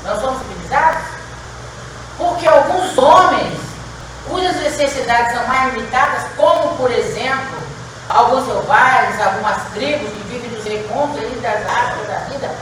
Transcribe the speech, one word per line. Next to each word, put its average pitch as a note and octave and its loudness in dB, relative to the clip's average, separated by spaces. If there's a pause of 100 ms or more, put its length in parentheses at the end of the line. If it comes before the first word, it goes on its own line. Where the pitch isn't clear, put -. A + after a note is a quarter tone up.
Nós D4 -2
somos B3+ -2
civilizados? D4+ 0 (1160)
Porque F4 0
alguns C#4+ 4
homens, D#4+ 6 (720)
cujas F4+ 0
necessidades B3+ 2
são A#3+ -2
mais B3+ 2
limitadas, B3+ 0 (140)
como, - 4
por B3 2
exemplo, B3+ -2 (520)
alguns B3 4
selvagens, - 2
algumas G#3+ 0 (160)
tribos C#4 -2
que G#3+ -10
vivem A#3+ -8
nos G#3+ -10
recôncavos G#3+ -4
ali A#3 -6
das - -2
árvores - -2
da - -4 (100)
vida - -6